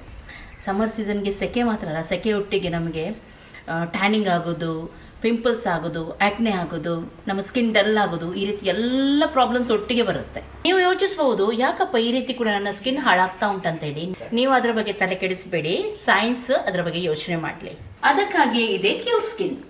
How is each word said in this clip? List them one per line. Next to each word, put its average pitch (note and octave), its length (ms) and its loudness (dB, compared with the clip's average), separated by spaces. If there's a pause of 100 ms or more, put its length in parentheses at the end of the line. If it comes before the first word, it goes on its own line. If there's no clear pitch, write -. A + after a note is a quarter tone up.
(640)
ಸಮ್ಮರ್ G#3 260 0
ಸೀಸನ್ಗೆ G3+ 420 -2
ಸೆಕೆ G3 300 -2
ಮಾತ್ರ G#3+ 260 0
ಅಲ್ಲ, D#3+ 140 -2
ಸೆಕೆ F#3 300 -2
ಒಟ್ಟಿಗೆ G3 360 0
ನಮಗೆ, E3 420 -2 (580)
ಆ, E3 160 -2
ಟ್ಯಾನಿಂಗ್ G3+ 440 2
ಆಗೋದು, E3 680 -2 (260)
ಪಿಂಪಲ್ಸ್ A3+ 460 0
ಆಗೋದು, E3 520 -4
ಆಕ್ನೆ G#3 320 2
ಆಗೋದು, E3+ 640 -4 (140)
ನಮ್ಮ G3 120 -2
ಸ್ಕಿನ್ A3+ 340 0
ಡಲ್ G#3+ 240 4
ಆಗೋದು, F3 360 0
ಈ G3 120 -2
ರೀತಿ G3+ 200 -4
ಎಲ್ಲ C4 600 2
ಪ್ರಾಬ್ಲಮ್ಸ್ B3 440 2
ಒಟ್ಟಿಗೆ A3+ 320 2
ಬರುತ್ತೆ. - 380 -4
ನೀವು F#4 400 2
ಯೋಚಿಸಬಹುದು, D#4+ 720 4
ಯಾಕಪ್ಪ C4+ 440 2
ಈ A#3 160 4
ರೀತಿ B3+ 220 0
ಕೂಡ A#3+ 120 -2
ನನ್ನ G3+ 240 0
ಸ್ಕಿನ್ C4 280 -2
ಹಾಳಾಗ್ತಾ F#3+ 480 2
ಉಂಟಂತ F3 360 -2
ಹೇಳಿ. D#3 320 -6 (180)
ನೀವು B3+ 200 4
ಅದ್ರ A#3 200 4
ಬಗ್ಗೆ G#3+ 200 -2
ತಲೆ F#3 220 -2
ಕೆಡಿಸ್ಬೇಡಿ, F#3 880 -2
ಸೈನ್ಸ್ A#3 460 2
ಅದ್ರ F#3 320 0
ಬಗ್ಗೆ E3+ 200 -2
ಯೋಚನೆ E3 340 -2
ಮಾಡ್ಲಿ. - 360 -6 (300)
ಅದಕ್ಕಾಗಿ C#4+ 640 4
ಇದೆ G3 280 2
ಕ್ಯೂರ್ A#4 300 0
ಸ್ಕಿನ್. - 320 -2 (140)